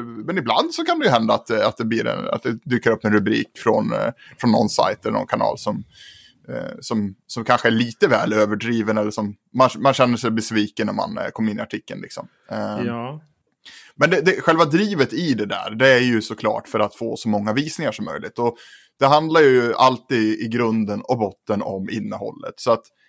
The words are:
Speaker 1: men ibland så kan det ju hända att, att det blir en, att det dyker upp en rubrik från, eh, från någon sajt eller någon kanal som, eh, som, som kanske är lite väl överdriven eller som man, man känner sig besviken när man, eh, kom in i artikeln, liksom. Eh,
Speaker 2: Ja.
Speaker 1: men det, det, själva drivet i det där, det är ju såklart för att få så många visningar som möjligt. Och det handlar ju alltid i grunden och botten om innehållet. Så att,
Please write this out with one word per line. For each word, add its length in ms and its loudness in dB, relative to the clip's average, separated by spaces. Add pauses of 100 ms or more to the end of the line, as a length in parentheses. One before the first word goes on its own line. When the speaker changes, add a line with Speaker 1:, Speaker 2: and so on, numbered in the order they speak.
Speaker 1:
men 360 -6
ibland 360 0
så 100 -4
kan 140 0
det 60 -2
ju 60 4
hända 240 4
att, 160 -4
att 260 0
det 80 -6
blir 220 -2
en, 220 -4
att 140 -4
det 220 -4
dyker 260 0
upp 140 -2
en 80 2
rubrik 360 2 (100)
från, 340 0
eh, 160 -2 (300)
från 120 2
någon 180 4
sajt 380 -2
eller 120 -2
någon 80 -4
kanal 320 -2
som, 260 -6 (640)
eh, 320 -10
som, 340 -4 (120)
som 180 -10
kanske 240 2
är 40 4
lite 360 0
väl 240 2
överdriven 680 0
eller 120 0
som 240 -6 (200)
man, 240 4
man 160 2
känner 220 2
sig 140 -2
besviken 560 -2
när 80 -4
man, 240 -6
eh, 140 -6
kom 160 -2
in 100 -6
i 40 -6
artikeln, 380 -10
liksom. 280 -14 (220)
Eh, 360 -6
Speaker 2:
Ja. 340 -8 (760)
Speaker 1:
men 160 2
det, 100 2
det, 200 2
själva 240 4
drivet 480 2
i 220 -2
det 120 -4
där, 240 -6
det 180 4
är 120 6
ju 220 2
såklart 460 -4
för 120 0
att 140 -2
få 220 -8
så 120 -8
många 240 0
visningar 400 -4
som 120 -8
möjligt. 340 -10
Och 180 0 (440)
det 60 4
handlar 340 4
ju 340 6
alltid 640 2
i 80 -6
grunden 540 0
och 160 -2
botten 440 -4
om 280 -6
innehållet. 640 -10
Så 160 0
att, 100 0 (260)